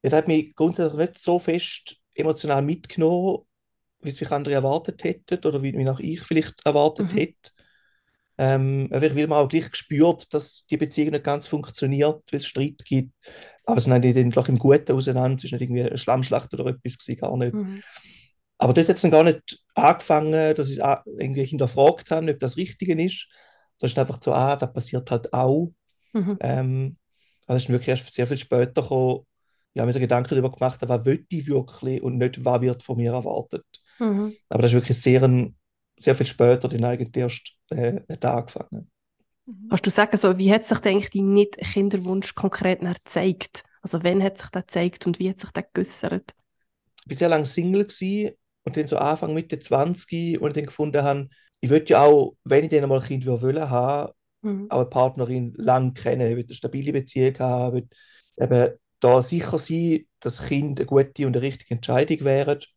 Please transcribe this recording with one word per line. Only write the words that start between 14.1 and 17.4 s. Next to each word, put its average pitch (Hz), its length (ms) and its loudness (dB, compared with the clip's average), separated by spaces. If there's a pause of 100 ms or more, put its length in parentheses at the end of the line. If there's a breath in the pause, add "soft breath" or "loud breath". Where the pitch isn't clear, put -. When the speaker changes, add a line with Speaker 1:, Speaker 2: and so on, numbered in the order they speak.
Speaker 1:
dann, 123 140 4
glaub 127 160 2
ich, - 40 -2
im 127 100 2
Guten 143 320 4
auseinander. 131 460 0
Es 135 80 -10
ist 131 80 -8
nicht 123 80 -6
irgendwie 123 220 -2
eine - 140 -4
Schlammschlacht 127 560 -2
oder 127 140 -6
etwas 127 300 -8
gewesen, 123 220 -8
gar - 180 -4
nicht. 123 160 -2